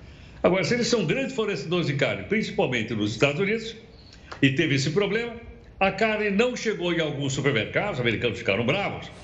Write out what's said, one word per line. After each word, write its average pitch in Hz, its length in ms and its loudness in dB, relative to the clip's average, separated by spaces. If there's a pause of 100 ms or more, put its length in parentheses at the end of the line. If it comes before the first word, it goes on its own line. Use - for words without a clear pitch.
(420)
Agora, 180 220 4
se - 80 2
eles 240 140 2
são 220 180 2
grandes 226 300 0
fornecedores 180 540 -2
de - 60 2
carne, 107 280 0
principalmente 127 720 0
nos 104 160 2
Estados 147 280 2
Unidos, 208 380 -2 (640)
e 135 120 6
teve 143 240 2
esse 135 140 0
problema, 208 440 0 (440)
a 190 120 4
carne 208 400 0
não 233 260 2
chegou 175 380 -2
em 165 60 0
alguns 143 320 -2
supermercados, 139 600 0
os 135 60 -4
americanos 117 380 0
ficaram 104 260 0
bravos, 170 460 -2 (140)